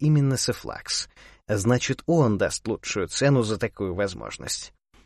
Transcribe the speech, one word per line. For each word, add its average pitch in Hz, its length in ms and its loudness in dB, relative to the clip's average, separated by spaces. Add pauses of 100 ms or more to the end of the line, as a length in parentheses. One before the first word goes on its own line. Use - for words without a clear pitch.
именно 143 380 4
Сефлакс. - 720 -6 (380)
Значит, 113 600 0
он 135 320 4
даст 92 280 -2
лучшую 104 420 -4
цену 135 340 4
за 107 160 -2
такую 98 360 -4
возможность. 90 800 -6 (340)